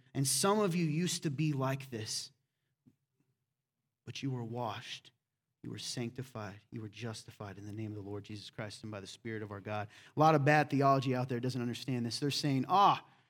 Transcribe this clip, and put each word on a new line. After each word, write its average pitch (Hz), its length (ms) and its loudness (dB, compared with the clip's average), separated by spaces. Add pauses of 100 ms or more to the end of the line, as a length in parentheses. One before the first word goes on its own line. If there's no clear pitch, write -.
(140)
And 135 140 2
some 196 320 4
of 190 160 2
you 175 100 2
used 160 380 0
to 160 80 0
be 151 200 0
like 135 380 -2
this, - 420 -6 (1700)
but - 160 -12
you 135 80 -4
were 123 140 -4
washed. 113 680 -8 (540)
You 120 80 -10
were 110 80 -10
sanctified. 113 920 -8
You 117 120 -8
were 110 80 -10
justified 107 680 -10
in 101 80 -14
the 104 80 -10
name 107 180 -6
of 104 40 -8
the 98 120 -10
Lord 101 160 -8
Jesus 101 280 -12
Christ 107 320 -10
and 107 80 -10
by 104 80 -8
the 95 80 -12
Spirit 113 340 -8
of 104 80 -10
our 101 120 -10
God. 104 260 -4 (280)
A 143 40 -4
lot 156 160 10
of 139 100 4
bad 147 240 6
theology 135 460 4
out 127 120 0
there 123 120 -2
doesn't 127 220 -2
understand 120 440 -2
this. 117 140 -4
They're 147 100 0
saying, 135 380 2
"Ah, 185 360 6 (260)